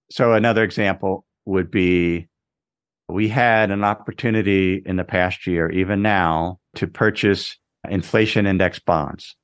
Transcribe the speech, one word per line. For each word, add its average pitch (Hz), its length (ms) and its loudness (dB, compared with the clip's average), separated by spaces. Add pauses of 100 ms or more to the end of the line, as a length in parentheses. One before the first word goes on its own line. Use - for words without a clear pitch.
(100)
So 117 240 2
another 110 280 2
example 98 640 -2 (220)
would 95 240 -2
be, 87 580 0 (800)
we 104 200 -2
had 113 420 2
an 101 120 -2
opportunity 101 1000 0
in 92 120 -4
the 90 80 -4
past 90 420 -2
year, 85 240 0
even 95 320 0
now, 90 560 0 (160)
to - 120 -4
purchase - 720 0 (320)
inflation 104 580 0
index 92 320 0
bonds. - 640 -4